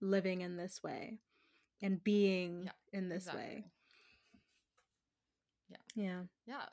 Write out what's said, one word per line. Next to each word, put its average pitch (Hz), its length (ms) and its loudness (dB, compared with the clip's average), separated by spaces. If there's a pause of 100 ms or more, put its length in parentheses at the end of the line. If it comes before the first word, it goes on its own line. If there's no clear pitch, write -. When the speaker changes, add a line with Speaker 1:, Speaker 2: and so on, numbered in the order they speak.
Speaker 1:
Yeah. 196 80 0
Speaker 2:
living 185 320 4
in 180 160 -4
this 180 260 -8
way 160 360 -8 (640)
and 190 200 2
being 185 600 4
Speaker 1:
Yeah, - 340 -10
Speaker 2:
in 185 100 -2
this 180 180 -4
Speaker 1:
exactly. - 160 -6
Speaker 2:
way. - 200 -8 (2000)
Speaker 1:
Yeah. - 80 -16 (180)
Speaker 2:
Yeah. 185 260 -2 (260)
Speaker 1:
Yeah. 262 260 -10